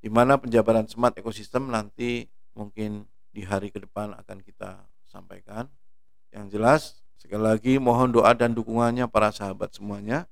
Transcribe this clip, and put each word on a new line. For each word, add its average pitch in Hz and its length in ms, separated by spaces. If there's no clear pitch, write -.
di 110 80
mana 120 240
penjabaran 113 560
smart 117 240
ecosystem 113 560
nanti 117 560
mungkin 104 560
di 98 160
hari 98 240
ke 107 80
depan 101 400
akan 98 240
kita 98 400
sampaikan. 98 640
Yang 104 240
jelas, 131 220
sekali - 240
lagi 110 400
mohon 123 320
doa 113 240
dan 117 160
dukungannya 117 560
para 107 240
sahabat 101 400
semuanya 104 600